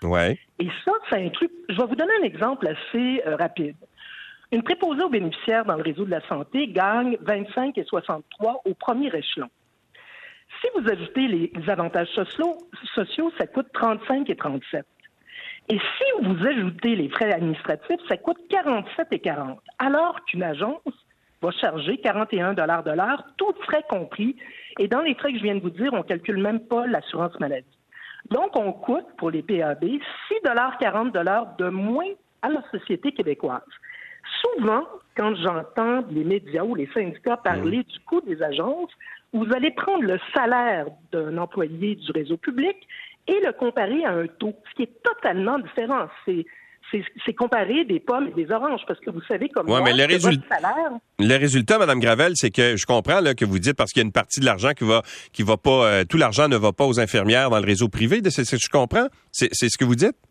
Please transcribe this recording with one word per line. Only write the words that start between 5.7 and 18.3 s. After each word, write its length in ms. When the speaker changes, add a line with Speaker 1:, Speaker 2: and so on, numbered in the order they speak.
Speaker 2:
le 40
réseau 240
de 60
la 160
santé 400
gagne 540
vingt-cinq 580
et 60
soixante-trois 800
au 100
premier 320
échelon. 420
Si 60
vous 80
ajoutez 400
les, 280
les 160
avantages 380
sociaux, 460
sociaux, 460
ça 80
coûte 260
trente-cinq 560
et 60
trente-sept. 500
Et 100
si 440
vous 220
ajoutez 500
les 140
frais 240
administratifs, 720
ça 100
coûte 200